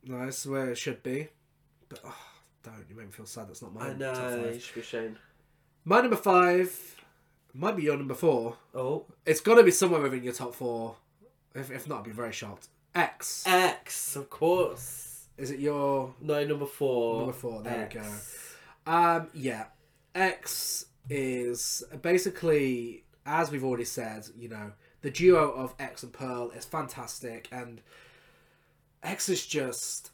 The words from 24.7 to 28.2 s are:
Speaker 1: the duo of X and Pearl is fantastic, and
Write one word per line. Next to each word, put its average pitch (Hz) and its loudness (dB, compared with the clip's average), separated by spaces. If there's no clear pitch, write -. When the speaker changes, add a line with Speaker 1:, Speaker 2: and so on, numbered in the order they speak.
Speaker 1:
the 143 -4
duo 170 6
of 131 -8
X - -10
and 123 -16
Pearl 123 -6
is - -14
fantastic, 123 -10
and 117 -12